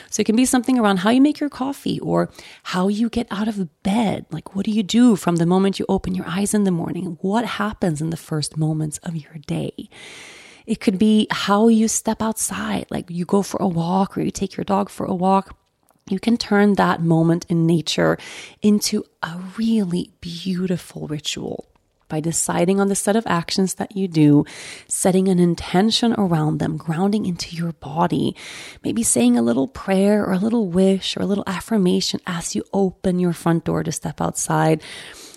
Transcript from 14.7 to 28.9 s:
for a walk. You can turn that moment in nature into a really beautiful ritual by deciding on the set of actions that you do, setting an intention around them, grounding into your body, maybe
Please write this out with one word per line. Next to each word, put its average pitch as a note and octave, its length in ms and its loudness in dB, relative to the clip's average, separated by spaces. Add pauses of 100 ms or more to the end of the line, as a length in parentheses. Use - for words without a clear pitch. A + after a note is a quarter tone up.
for - 160 -6
a G3 80 -2
walk. F#3+ 420 0 (540)
You F#3+ 80 -2
can A#3 180 0
turn G3+ 380 4
that F3+ 260 2
moment E3 480 2
in E3 160 2
nature E3 540 2 (420)
into G#3 440 2 (180)
a E3+ 160 -10 (180)
really A3 540 0 (100)
beautiful F3 840 -6
ritual - 640 -8 (400)
by D#3 100 -4
deciding E3+ 640 0
on G3 80 4
the G3 80 0
set G3+ 180 0
of A3+ 140 2
actions F3+ 460 0
that - 220 -8
you F#3+ 120 -2
do, D3+ 360 6 (440)
setting F#3+ 400 2
an F#3 100 4
intention F3+ 760 2
around D#3+ 440 0
them, D#3+ 180 -2
grounding F#3+ 480 -2
into E3+ 300 -6
your E3+ 200 -4
body, D#3+ 600 -2 (480)
maybe A3+ 220 -2